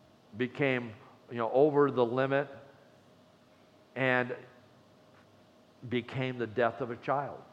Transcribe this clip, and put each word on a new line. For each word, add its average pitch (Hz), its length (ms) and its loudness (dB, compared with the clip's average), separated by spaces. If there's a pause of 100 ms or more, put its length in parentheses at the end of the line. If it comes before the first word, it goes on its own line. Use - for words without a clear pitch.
(360)
became, 123 540 0 (400)
you 120 80 -6
know, 113 160 0
over 143 360 6
the 123 140 4
limit 135 440 0 (1500)
and 127 380 0 (1500)
became 123 500 -4
the 117 80 -2
death 117 360 0
of 117 80 -4
a 120 60 -10
child 131 420 -4 (140)